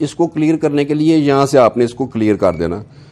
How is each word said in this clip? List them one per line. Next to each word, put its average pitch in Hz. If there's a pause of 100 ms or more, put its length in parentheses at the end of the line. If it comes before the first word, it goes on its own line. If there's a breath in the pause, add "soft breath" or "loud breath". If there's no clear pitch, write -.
इसको 160
clear 156
करने 147
के 147
लिए 156
यहाँ 139
से 135
आपने 120
इसको 120
clear 107
कर 92
देना। 85 (280 soft breath)